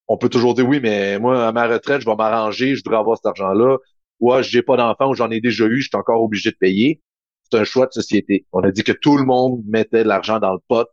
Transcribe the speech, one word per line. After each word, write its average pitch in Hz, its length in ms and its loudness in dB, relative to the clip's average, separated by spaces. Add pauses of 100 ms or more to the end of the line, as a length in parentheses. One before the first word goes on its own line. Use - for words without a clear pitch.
On 110 100 -2
peut 127 120 0
toujours 120 260 2
dire, « 123 120 2
Oui, 143 140 0
mais 101 380 -2
moi, 120 280 0
à 113 40 0
ma 117 160 0
retraite, 127 340 -2
je 113 60 -16
vais 110 80 0
m'arranger, 110 600 -2
je 110 80 -6
voudrais 110 160 -2
avoir 110 180 0
cet - 100 -8
argent-là. » 101 500 0 (420)
Ou, « 120 140 2
Ah, 131 80 2
j'ai 117 220 0
pas 131 140 2
d'enfants 120 320 0
ou 131 40 -2
j'en 117 160 -2
ai 113 120 -4
déjà 113 240 0
eu, 117 140 0
je 135 100 -8
suis - 80 -2
encore 113 260 0
obligé 107 260 -2
de - 80 -4
payer. » 104 440 0 (500)
C'est 117 80 2
un 107 60 2
choix 131 200 2
de - 60 -2
société. - 600 -2
On 92 100 -2
a 95 100 2
dit 98 120 -4
que - 80 0
tout 143 260 2
le 139 80 0
monde 127 420 0
mettait 110 360 0
de 110 40 0
l'argent 107 320 0
dans 95 140 -2
le 90 140 -6
pot 117 260 0